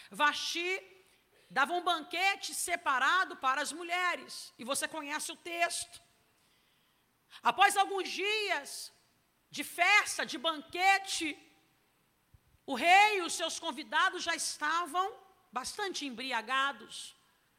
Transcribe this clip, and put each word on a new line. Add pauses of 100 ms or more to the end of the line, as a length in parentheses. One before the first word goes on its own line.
(120)
Vaxi (800)
dava
um
banquete
separado
para
as
mulheres.
E
você
conhece
o
texto. (1400)
Após
alguns
dias (580)
de
festa,
de
banquete, (1300)
o
rei
e
os
seus
convidados
já
estavam (440)
bastante
embriagados. (440)